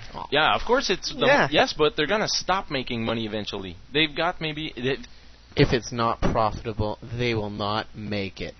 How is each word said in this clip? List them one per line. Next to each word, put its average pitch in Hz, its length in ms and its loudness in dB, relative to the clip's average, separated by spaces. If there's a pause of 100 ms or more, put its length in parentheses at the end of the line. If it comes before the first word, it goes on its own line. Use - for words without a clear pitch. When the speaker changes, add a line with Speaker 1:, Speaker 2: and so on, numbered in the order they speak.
(300)
Speaker 1:
Yeah, 139 240 6
of 117 120 2
course 254 240 2
it's - 220 -2
the, 240 140 2
Speaker 2:
Yeah. 254 240 6
Speaker 1:
yes, 160 260 4
but 147 200 4
they're 151 120 2
gonna 202 200 0
stop - 420 -2
making 123 340 -2
money 113 220 0
eventually. 101 500 -6 (160)
They've 151 240 2
got 170 240 -2
maybe, 156 360 -6
they 131 200 -2 (600)
Speaker 3:
If 139 160 4
it's 123 200 -2
not 117 280 0
profitable, 107 760 0 (180)
they 120 180 0
will 104 160 -2
not 104 440 -2
make 104 460 -6
it. 85 200 -8